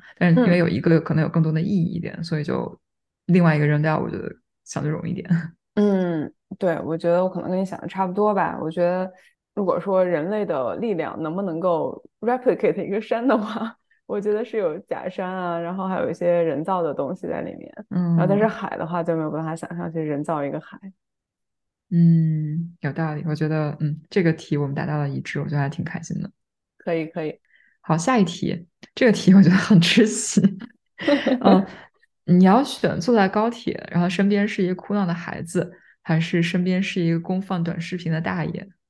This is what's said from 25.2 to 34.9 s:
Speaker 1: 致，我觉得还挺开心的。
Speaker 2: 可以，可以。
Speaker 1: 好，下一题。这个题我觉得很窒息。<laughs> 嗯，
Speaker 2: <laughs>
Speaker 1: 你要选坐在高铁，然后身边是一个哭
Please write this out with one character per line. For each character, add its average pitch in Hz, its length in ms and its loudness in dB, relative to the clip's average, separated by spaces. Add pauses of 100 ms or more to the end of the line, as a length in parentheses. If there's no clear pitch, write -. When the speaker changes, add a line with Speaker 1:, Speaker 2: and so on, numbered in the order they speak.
Speaker 1:
致， - 180 -8
我 147 60 -6
觉 151 60 -6
得 147 60 0
还 139 120 0
挺 - 120 -8
开 - 200 -8
心 - 180 -8
的。 - 100 -10 (460)
Speaker 2:
可 - 180 -4
以， 160 120 -2
可 160 180 -8
以。 151 100 -6 (500)
Speaker 1:
好， 165 140 0
下 254 200 0
一 196 60 6
题。 - 420 -4 (280)
这 - 120 0
个 226 40 8
题 202 240 6
我 196 80 10
觉 156 60 8
得 180 80 6
很 196 240 6
窒 - 260 6
息。 - 340 0 (560)
<laughs> 277 460 0
嗯， 196 240 6 (260)
Speaker 2:
<laughs> - 320 -20
Speaker 1:
你 180 200 6
要 208 180 6
选 - 380 -2
坐 240 120 0
在 202 160 4
高 214 220 0
铁， - 240 -8 (160)
然 175 100 0
后 175 80 0
身 190 200 0
边 202 180 2
是 208 160 -4
一 180 60 2
个 185 80 -2
哭 - 180 -6